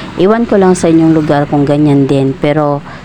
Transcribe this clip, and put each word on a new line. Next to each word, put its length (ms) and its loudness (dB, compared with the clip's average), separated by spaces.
Iwan 240 2
ko 80 -2
lang 240 2
sa 80 -2
inyong 240 4
lugar 400 0
kung 160 0
ganyan 400 2
din, 240 0
pero 480 -2